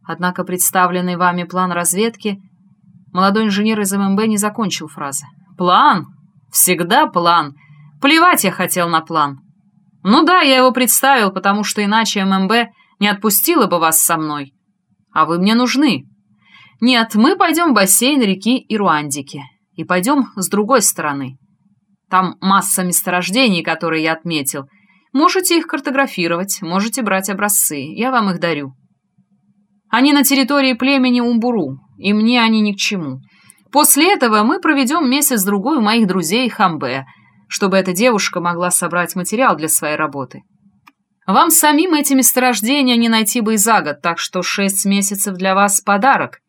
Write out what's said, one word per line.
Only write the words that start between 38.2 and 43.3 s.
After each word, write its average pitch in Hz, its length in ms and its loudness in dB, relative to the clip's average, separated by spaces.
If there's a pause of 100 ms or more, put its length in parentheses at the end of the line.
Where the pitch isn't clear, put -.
могла 175 300 -2
собрать 175 460 -2
материал 208 400 0
для 151 120 -6
своей 151 280 -2
работы. 143 460 -8 (840)
Вам 285 240 2
самим 311 440 2
эти 285 200 0
месторождения 254 840 2
не 233 120 2
найти 220 320 0